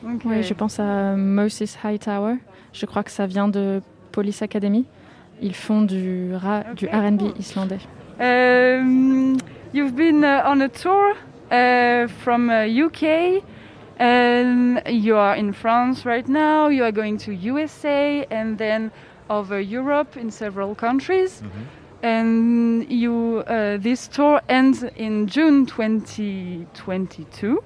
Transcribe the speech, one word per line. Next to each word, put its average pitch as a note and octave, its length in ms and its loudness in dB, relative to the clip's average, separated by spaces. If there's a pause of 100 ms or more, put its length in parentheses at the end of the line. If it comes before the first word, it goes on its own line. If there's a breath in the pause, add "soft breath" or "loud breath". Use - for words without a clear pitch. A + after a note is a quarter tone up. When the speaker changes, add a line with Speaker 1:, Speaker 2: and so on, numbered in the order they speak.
(140)
Speaker 1:
Ok. A3 100 -8
Speaker 2:
Ouais, A3 180 0
je G#3+ 120 -4
pense G#3+ 260 -4
à G3 360 0
Moses G3+ 680 0
Hightower. G#3 520 -4 (360 loud breath)
Je - 140 -10
crois G#3 160 -4
que - 80 -10
ça G3+ 160 -4
vient G3+ 220 0
de G3 320 -2 (320)
Police G3+ 300 -4
Academy. G#3 440 -2 (560 loud breath)
Ils F#3+ 120 -6
font G#3+ 280 0
du F#3 520 -2
ra-, G3+ 300 -4 (120)
du F#3+ 100 -6
Speaker 1:
Ok, - 60 -4
Speaker 2:
R G#3 120 2
and G#3 80 4
B G3+ 100 2
Speaker 1:
cool. G#3 160 -2
Speaker 2:
islandais. F#3+ 400 -6 (420)
Speaker 1:
Um, B3+ 1160 4 (360 loud breath)
you've C#4 220 0
been, D4+ 280 4
uh, C#4 240 4
on C#4 140 4
a C4+ 80 2
tour, G4+ 460 2 (360)
uh, B3 560 4 (160)
from, A#3+ 280 0
uh, A3 160 2
U B3+ 240 2
K, E4+ 520 0 (560 loud breath)
and B3 920 4
you A3 280 2
are G3+ 200 4
in G3+ 160 -2
France A#3+ 540 0
right B3 220 -2
now. D4+ 420 2
You C4 140 2
are A3+ 80 0
going G#3+ 320 -2
to G#3+ 80 -8
U G#3 260 -4
S D4+ 260 -8
A C#4+ 460 0
and A3 260 -4
then A3 340 -2 (380 loud breath)
over G3+ 320 -4
Europe C4 560 -4
in A#3 140 -8
several G3+ 460 -8
countries. E4+ 680 -2
Speaker 3:
Mm-hmm. - 640 -12
Speaker 1:
And A3+ 840 2
you, A#3 580 -2
uh, G#3 300 -2
this A#3+ 300 -4
tour D4 400 4
ends B3+ 360 4 (120)
in G#3+ 300 -2
June C#4 380 4
twenty G3+ 1120 -4
twenty-two. G3+ 920 -4